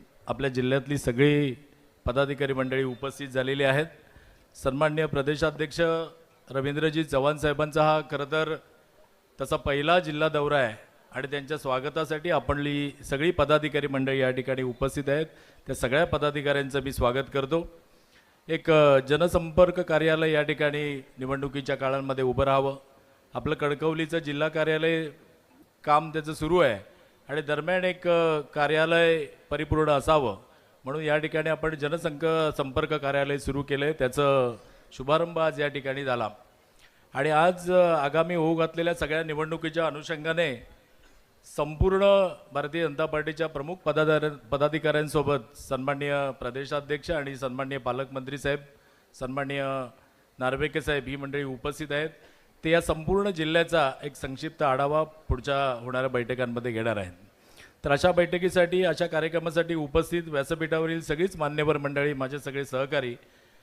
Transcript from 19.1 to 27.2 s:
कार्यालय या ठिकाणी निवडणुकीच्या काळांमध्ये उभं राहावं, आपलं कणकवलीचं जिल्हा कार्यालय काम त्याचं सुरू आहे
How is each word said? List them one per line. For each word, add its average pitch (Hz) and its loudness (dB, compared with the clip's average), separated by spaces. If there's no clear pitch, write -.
कार्यालय 160 2
या 151 4
ठिकाणी 147 -2
निवडणुकीच्या 135 -4
काळांमध्ये 135 -2
उभं 127 2
राहावं, 135 2
आपलं 123 -2
कणकवलीचं 156 -2
जिल्हा 147 -2
कार्यालय 156 0
काम 156 4
त्याचं 151 -6
सुरू 160 2
आहे 123 4